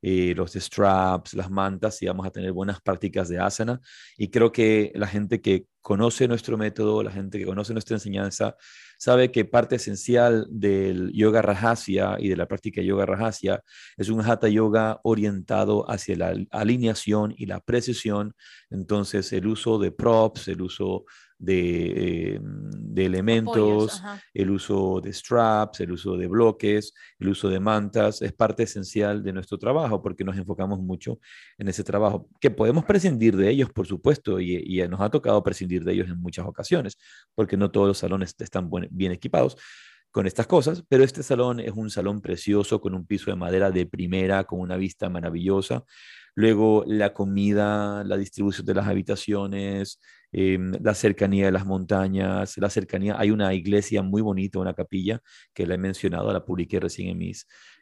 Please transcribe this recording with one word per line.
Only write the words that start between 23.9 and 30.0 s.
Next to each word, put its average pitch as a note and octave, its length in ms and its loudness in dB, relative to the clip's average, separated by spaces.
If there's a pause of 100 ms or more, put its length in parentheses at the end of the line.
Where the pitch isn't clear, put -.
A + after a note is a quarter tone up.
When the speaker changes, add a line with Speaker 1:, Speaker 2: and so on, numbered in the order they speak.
Speaker 2:
ajá. G2+ 220 -14 (120)
Speaker 1:
el G2 160 0
uso F#2+ 500 0
de F2+ 120 -10
straps, A2 680 0
el F2+ 120 -4
uso F2+ 240 -4
de F2+ 100 -4
bloques, G#2 680 2 (260)
el F#2 100 -2
uso G2 200 0
de F#2+ 120 0
mantas, G#2+ 600 0
es F#2 100 -4
parte A2 320 0
esencial G#2 580 -2
de G2 100 -4
nuestro F#2+ 260 -8
trabajo A#2 440 0